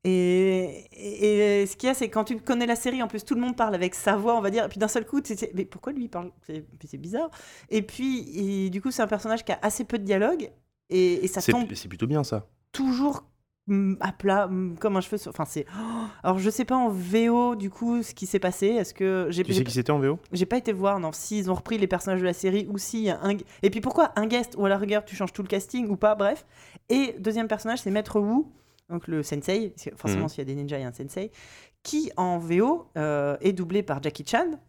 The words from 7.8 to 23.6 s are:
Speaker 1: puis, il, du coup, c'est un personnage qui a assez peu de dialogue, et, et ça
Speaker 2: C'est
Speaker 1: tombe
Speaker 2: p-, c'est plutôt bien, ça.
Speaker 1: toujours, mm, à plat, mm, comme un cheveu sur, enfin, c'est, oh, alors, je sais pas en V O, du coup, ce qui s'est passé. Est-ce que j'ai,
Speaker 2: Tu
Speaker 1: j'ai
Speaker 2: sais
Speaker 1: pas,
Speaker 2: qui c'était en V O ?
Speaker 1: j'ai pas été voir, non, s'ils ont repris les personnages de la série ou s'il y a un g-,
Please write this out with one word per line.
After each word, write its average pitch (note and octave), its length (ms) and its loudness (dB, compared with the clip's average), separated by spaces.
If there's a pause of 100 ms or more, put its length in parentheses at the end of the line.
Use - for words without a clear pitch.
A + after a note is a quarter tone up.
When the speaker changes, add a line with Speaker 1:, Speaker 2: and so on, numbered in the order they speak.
Speaker 1:
puis, B3+ 380 -4 (140)
il, G3 360 -2
du F#3+ 120 -6
coup, C4 80 -2
c'est B3 120 0
un G#3 40 4
personnage A3 380 -2
qui G3 80 -2
a - 100 -2
assez G#3+ 220 0
peu A#3 140 -2
de G3+ 60 -4
dialogue, G#3 460 2 (400)
et, F3+ 340 4
et F#3 40 0
ça F#3 120 -2
Speaker 2:
C'est - 120 2
Speaker 1:
tombe A#3+ 160 2
Speaker 2:
p-, F#2+ 80 -8
c'est - 120 -12
plutôt F#2 200 -4
bien, D3 160 2
ça. G#2 240 -4 (240)
Speaker 1:
toujours, C4+ 560 0 (400)
mm, G3 320 2
à F#3 100 0
plat, G3 380 2
mm, F#3 320 -2
comme G3+ 160 2
un F#3 40 4
cheveu G#3 180 -6
sur, - 120 -10
enfin, E3 140 -4
c'est, - 220 -6 (120)
oh, A3+ 260 -6 (200)
alors, F#3 160 2
je G#3 100 2
sais B3 140 -2
pas B3+ 120 0
en B3 120 2
V G3 400 2
O, A#3+ 260 4
du G3 160 -4
coup, A#3 320 -2
ce - 100 -8
qui - 140 -10
s'est F#3+ 140 0
passé. F#3+ 260 0
Est-ce G#3+ 280 0
que F#3 360 0
j'ai, F3 140 0
Speaker 2:
Tu - 80 -2
Speaker 1:
j'ai - 60 4
Speaker 2:
sais C3 60 4
Speaker 1:
pas, B2 60 -2
Speaker 2:
qui A2+ 60 -6
c'était B2+ 160 2
en C#3+ 80 4
V C#3 80 2
O ? D#3+ 100 0 (140)
Speaker 1:
j'ai F3+ 140 0
pas A#3 100 -2
été B3 160 0
voir, G3 260 2
non, D#3+ 140 -4
s'ils G3+ 360 -4
ont F#3 60 2
repris A3+ 240 -4
les G3+ 80 4
personnages F#3 340 -2
de F#3 60 0
la F3+ 60 2
série F#3+ 360 0
ou G3+ 80 -6
s'il A3 280 -4
y G#3 60 2
a - 120 -4
un G3+ 160 0
g-, - 60 -10 (180)